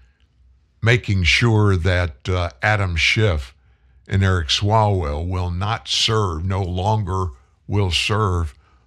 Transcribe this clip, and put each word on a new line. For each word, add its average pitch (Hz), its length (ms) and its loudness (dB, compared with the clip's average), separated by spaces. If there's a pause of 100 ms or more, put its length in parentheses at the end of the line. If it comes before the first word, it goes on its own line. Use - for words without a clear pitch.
(800)
making 107 440 2
sure 104 520 4
that, 90 520 -2
uh, 90 220 -2 (120)
Adam 104 320 0
Schiff 82 640 0 (500)
and 95 160 0
Eric 92 260 0
Swalwell 98 800 0
will 90 240 -4
not 95 380 -4
serve, 98 560 0
no 95 180 -2
longer 92 640 -2 (400)
will 101 240 0
serve 90 640 0 (320)